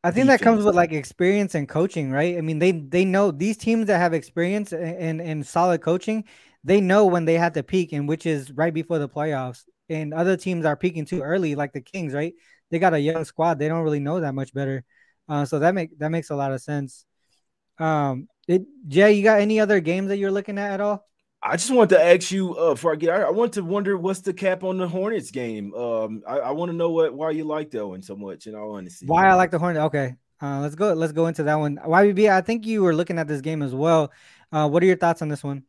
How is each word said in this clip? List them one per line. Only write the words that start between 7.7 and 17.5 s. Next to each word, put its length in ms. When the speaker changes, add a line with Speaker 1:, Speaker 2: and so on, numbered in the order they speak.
Speaker 1:
and 140
which 200
is 240
right 240
before 240
the 100
playoffs. 540
And 240
other 240
teams 280
are 120
peaking 280
too 180
early, 320
like 180
the 80
Kings, 320
right? 220
They 80
got 160
a 60
young 260
squad. 320
They 100
don't 160
really 160
know 200
that 160
much 180
better. 300
Uh, 180
so 120
that 160
make, 240
that 120
makes 200
a 60
lot 160
of 100
sense. 440